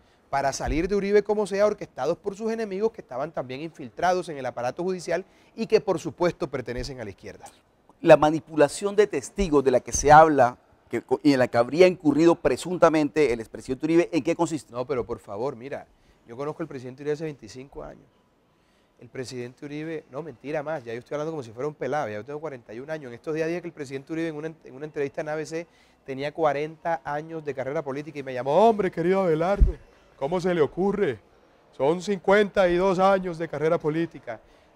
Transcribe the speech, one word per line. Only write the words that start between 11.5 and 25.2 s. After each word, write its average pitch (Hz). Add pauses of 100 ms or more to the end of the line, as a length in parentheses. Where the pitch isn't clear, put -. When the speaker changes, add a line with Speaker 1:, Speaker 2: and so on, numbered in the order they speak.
Speaker 2:
habría 135
incurrido 165
presuntamente 151
el 117
expresidente 127
Uribe, 165
¿en 160
qué 160
consiste? 160
Speaker 1:
No, 123
pero 127
por 113
favor, 113
mira, 117 (420)
yo 117
conozco 147
al 156
presidente 131
Uribe 147
hace 156
veinticinco 139
años. - (920)
El 123
presidente 127
Uribe, 151
no, 139
mentira 147
más, 147
ya 113
yo 117
estoy 120
hablando 151
como 156
si 113
fuera 123
un 151
pelado, 139
ya 107
yo 104
tengo 143
cuarenta 139
y 113
un 139
años. 156
En 120
estos 151
días 160
dije 170
que 175
el 160
presidente 135
Uribe 165
en 156
una 151
en-, 160
en 131
una 135
entrevista 147